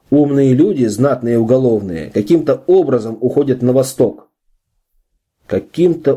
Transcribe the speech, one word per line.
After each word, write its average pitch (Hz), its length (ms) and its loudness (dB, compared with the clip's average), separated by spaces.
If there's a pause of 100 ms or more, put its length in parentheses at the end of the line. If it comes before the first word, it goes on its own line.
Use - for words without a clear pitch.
(100)
Умные 139 440 2
люди, 147 320 2
знатные 120 520 -2
уголовные, 110 720 -2
каким-то 139 560 0
образом 127 540 0
уходят 127 420 -2
на 123 100 2
восток». - 580 -2 (1160)
«Каким-то 160 680 -2